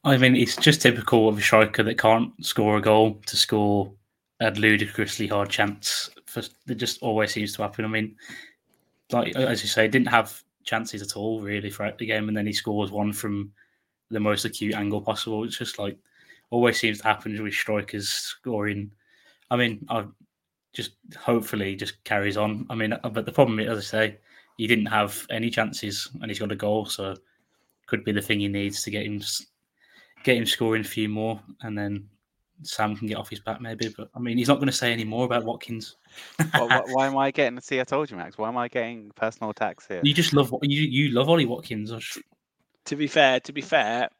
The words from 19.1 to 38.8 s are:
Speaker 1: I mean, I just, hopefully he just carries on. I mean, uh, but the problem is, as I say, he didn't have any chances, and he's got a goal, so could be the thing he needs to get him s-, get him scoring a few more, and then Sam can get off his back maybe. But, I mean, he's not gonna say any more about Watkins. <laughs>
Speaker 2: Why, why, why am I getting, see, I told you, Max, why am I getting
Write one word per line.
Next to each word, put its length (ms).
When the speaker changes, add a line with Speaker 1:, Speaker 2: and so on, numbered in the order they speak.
Speaker 1:
I 60
mean, 320
I 160
just, 180
hopefully 520
he 60
just 280
carries 320
on. 320
I 60
mean, 180
uh, 180
but 140
the 80
problem 280
is, 80
as 100
I 40
say, 360
he 80
didn't 200
have 440
any 180
chances, 600
and 100
he's 80
got 140
a 40
goal, 300
so 280
could 180
be 80
the 100
thing 180
he 80
needs 340
to 80
get 140
him 140
s-, 260
get 120
him 100
scoring 340
a 80
few 200
more, 320
and 140
then 320
Sam 340
can 120
get 80
off 140
his 100
back 200
maybe. 360
But, 180
I 60
mean, 180
he's 100
not 120
gonna 120
say 200
any 120
more 200
about 200
Watkins. 520
<laughs> 0
Speaker 2:
Why, 140
why, 200
why 220
am 100
I 140
getting, 280
see, 200
I 40
told 240
you, 80
Max, 220
why 80
am 100
I 120
getting 480